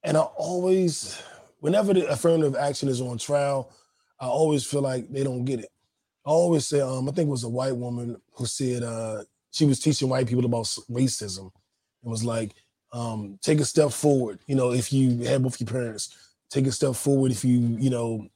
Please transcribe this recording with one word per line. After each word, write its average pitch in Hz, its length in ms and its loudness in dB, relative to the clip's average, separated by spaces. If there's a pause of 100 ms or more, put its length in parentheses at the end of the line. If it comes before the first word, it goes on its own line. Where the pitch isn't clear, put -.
and 156 120 0
I 156 40 4
always, 180 1000 0 (380)
whenever 196 340 2
the 180 140 2
affirmative 151 480 2
action 139 320 -2
is 123 120 0
on 123 180 -6
trial, 143 540 -2 (480)
I 131 60 -8
always 151 380 2
feel 143 180 -2
like 127 260 -4
they 135 160 -4
don't 127 200 -4
get 127 160 -2
it. - 100 -16 (540)
I 143 60 -4
always 165 360 4
say, 143 140 0
um, 131 280 -2
I 143 40 -4
think 165 160 0
it - 20 0
was 127 140 -2
a 120 40 -6
white 127 280 -2
woman 120 400 -6 (180)
who 123 120 -6
said, 123 360 -2
uh, 113 420 -6 (280)
she - 120 2
was 139 160 4
teaching 139 280 0
white 127 200 0
people 123 160 2
about 120 160 0
s-, - 200 -6 (100)
racism. 107 580 -2
It - 600 -20
was 113 160 -4
like, 113 300 -4 (380)
um, 110 500 -8
"Take 151 180 4
a 143 40 2
step 147 260 2
forward, 131 560 2
you 139 80 -2
know, 123 180 2
if 123 200 0
you 131 320 4
had 131 180 2
both 127 180 -2
your 117 80 -4
parents. 117 480 -6 (340)
Take 135 160 2
a 131 60 0
step 131 220 0
forward 135 380 2
if 110 120 -6
you, 120 340 4
you 131 120 2
know 117 460 -4